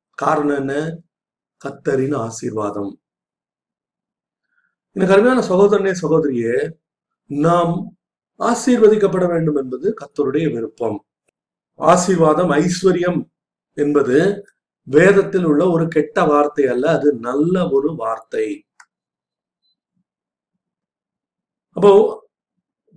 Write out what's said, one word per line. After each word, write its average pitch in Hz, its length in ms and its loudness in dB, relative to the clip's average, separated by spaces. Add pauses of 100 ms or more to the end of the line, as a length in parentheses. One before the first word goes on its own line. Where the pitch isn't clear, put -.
(100)
காரணம் 147 460 -2
என்ன? 147 440 -6 (640)
கர்த்தரின் 139 520 -4
ஆசீர்வாதம். 107 840 -8 (1900)
எனக்கு 185 240 0
அருமையான 240 320 2
சகோதரனே, 196 560 2
சகோதரியே, 135 680 -2 (520)
நாம் 170 720 -2 (420)
ஆசீர்வதிக்கப்பட 208 880 2
வேண்டும் 165 300 -2
என்பது 131 440 -4
கர்த்தருடைய 147 520 -4
விருப்பம். 113 540 -8 (680)
ஆசீர்வாதம், 170 760 2
ஐஸ்வர்யம் 175 800 0 (420)
என்பது 147 720 0 (380)
வேதத்தில் 185 600 2
உள்ள 160 260 2
ஒரு 165 180 0
கெட்ட 160 360 -2
வார்த்தை 147 420 2
அல்ல, 123 220 -2
அது 147 240 2
நல்ல 147 560 -2
ஒரு 175 260 0
வார்த்தை. 110 720 -8 (3000)
அப்போ 202 560 4 (720)